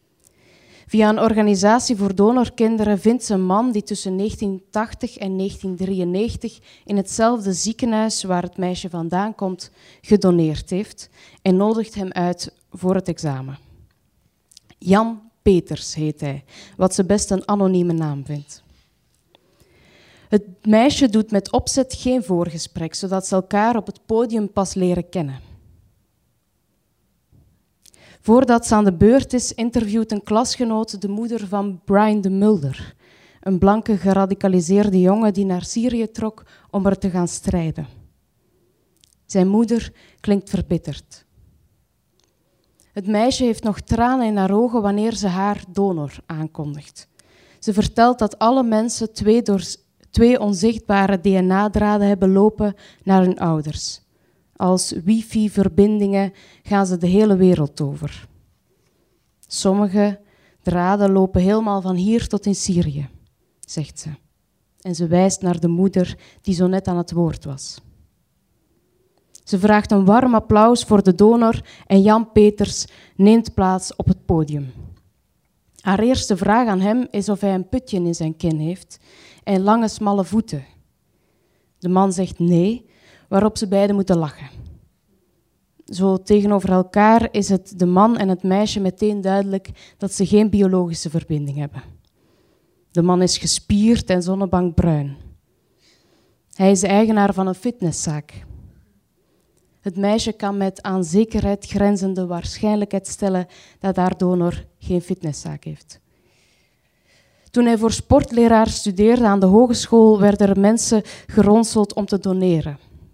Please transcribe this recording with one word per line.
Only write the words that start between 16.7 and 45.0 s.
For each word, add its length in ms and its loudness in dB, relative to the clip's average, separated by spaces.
wat 180 0
ze 100 0
best 260 -2
een 180 -4
anonieme 440 0
naam 320 -4
vindt. 380 -14
Het 380 -4
meisje 420 4
doet 220 0
met 220 -2
opzet 420 -2
geen 300 -2
voorgesprek, 680 -6
zodat 320 -6
ze 80 -4
elkaar 420 0
op 100 -6
het 200 -18
podium 460 -2
pas 220 -4
leren 340 -2
kennen. 320 -8
Voordat 460 2
ze 80 0
aan 100 4
de 80 2
beurt 400 4
is, 200 -4
interviewt 600 -4
een 100 -6
klasgenoot 800 -4
de 80 -6
moeder 380 -8
van 380 -6
Brian 360 2
de 100 -2
Mulder, 640 0
een 180 -2
blanke 380 2
geradicaliseerde 1040 2
jongen 340 2
die 100 -2
naar 200 -4
Syrië 460 -4
trok 340 -10
om 160 -2
er 120 2
te 120 -4
gaan 180 -2
strijden. 580 -6
Zijn 220 0
moeder 440 0
klinkt 300 -2
verbitterd. 760 -8
Het 140 -10
meisje 380 0
heeft 180 -2
nog 180 -4
tranen 460 0
in 100 -2
haar 140 0
ogen 320 0
wanneer 320 -2